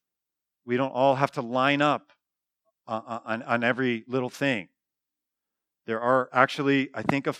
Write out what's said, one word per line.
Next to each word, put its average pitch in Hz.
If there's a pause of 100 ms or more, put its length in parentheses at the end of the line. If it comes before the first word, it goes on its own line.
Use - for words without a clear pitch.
(640)
We 120
don't 131
all 131
have 135
to 139
line 127
up, 147 (800)
uh, 110
uh, 117
on, 113
on 120
every 120
little 127
thing. 117 (1200)
There 113
are 127
actually, 139
I 110
think, -
a 147